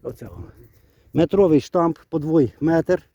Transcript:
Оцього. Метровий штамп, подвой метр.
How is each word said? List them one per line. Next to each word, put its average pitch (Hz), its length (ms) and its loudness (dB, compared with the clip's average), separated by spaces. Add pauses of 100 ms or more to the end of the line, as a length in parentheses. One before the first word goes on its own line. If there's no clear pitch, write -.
Оцього. 120 400 -16 (680)
Метровий 160 480 2
штамп, 170 380 -2 (100)
подвой 156 500 0
метр. 165 440 0 (120)